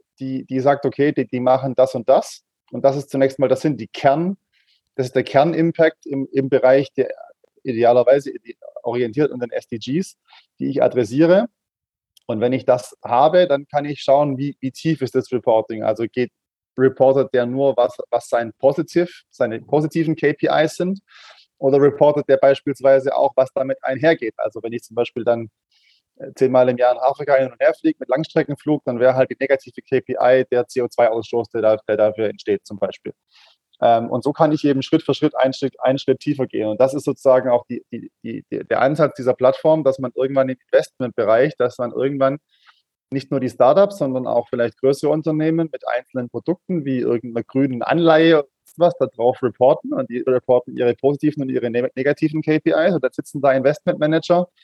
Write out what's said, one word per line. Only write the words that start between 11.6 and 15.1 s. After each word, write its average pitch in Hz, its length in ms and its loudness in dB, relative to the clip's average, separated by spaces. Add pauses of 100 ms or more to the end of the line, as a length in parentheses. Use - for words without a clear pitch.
Und 110 140 -4
wenn 123 120 0
ich 131 120 -4
das - 380 0
habe, 156 440 2
dann 143 200 -2
kann 147 180 -6
ich 147 160 -10
schauen, 139 360 2
wie, 139 220 -6
wie 131 120 -6
tief 160 300 -4
ist 127 140 -6